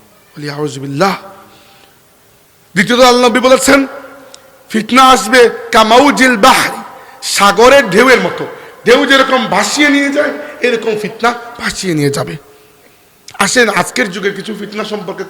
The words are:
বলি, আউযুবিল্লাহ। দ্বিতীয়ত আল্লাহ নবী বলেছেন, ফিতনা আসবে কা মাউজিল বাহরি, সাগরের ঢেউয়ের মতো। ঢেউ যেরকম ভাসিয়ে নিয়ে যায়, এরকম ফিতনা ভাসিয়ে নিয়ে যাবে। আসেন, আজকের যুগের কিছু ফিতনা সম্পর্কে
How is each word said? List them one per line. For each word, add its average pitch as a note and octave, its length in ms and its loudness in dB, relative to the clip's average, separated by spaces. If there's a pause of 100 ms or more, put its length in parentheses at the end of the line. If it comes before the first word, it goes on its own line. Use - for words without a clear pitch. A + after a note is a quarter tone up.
(380)
বলি, D3 120 -10
আউযুবিল্লাহ। C#3+ 680 -4 (1600)
দ্বিতীয়ত G#3+ 260 0
আল্লাহ B3 300 4
নবী A#3+ 100 0
বলেছেন, C4 460 2 (840)
ফিতনা A3 320 0
আসবে B3 480 4 (220)
কা A3 120 4
মাউজিল B3+ 520 2
বাহরি, - 460 2 (400)
সাগরের A3 680 2
ঢেউয়ের A#3 300 2
মতো। D#3+ 260 -6 (400)
ঢেউ C4 200 4
যেরকম B3+ 400 2
ভাসিয়ে G#3 420 0
নিয়ে C#4 200 0
যায়, D4 220 -2 (300)
এরকম A3+ 380 -2
ফিতনা A#3 360 -4 (240)
ভাসিয়ে F#3+ 360 -6
নিয়ে C#3+ 160 0
যাবে। D#3+ 260 -6 (1000)
আসেন, A3 300 0
আজকের F#3+ 420 -4
যুগের G3 240 -6
কিছু G3 240 -12
ফিতনা G#3 260 -10
সম্পর্কে F#3+ 460 -10